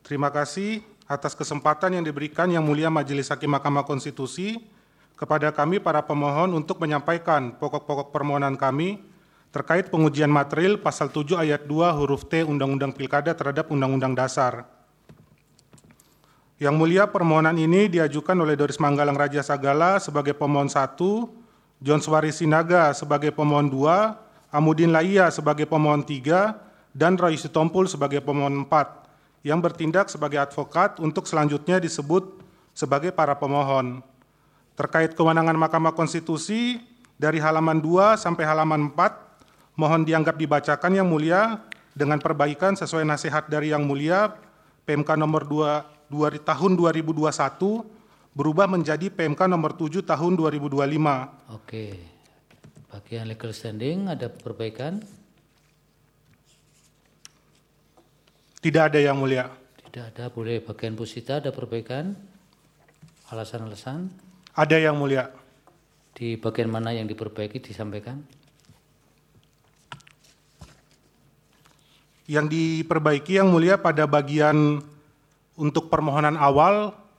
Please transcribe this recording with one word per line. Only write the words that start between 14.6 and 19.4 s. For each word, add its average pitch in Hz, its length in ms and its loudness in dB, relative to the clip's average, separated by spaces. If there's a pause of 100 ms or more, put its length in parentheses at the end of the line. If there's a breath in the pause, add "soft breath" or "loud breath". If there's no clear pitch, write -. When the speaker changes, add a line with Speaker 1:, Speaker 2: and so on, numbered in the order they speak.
Speaker 1:
Yang 143 240 0
Mulia, 175 240 4
permohonan 165 560 2
ini 180 320 4
diajukan 160 480 0
oleh 151 160 2
Doris 135 240 -2
Manggalang 143 400 2
Raja 143 240 0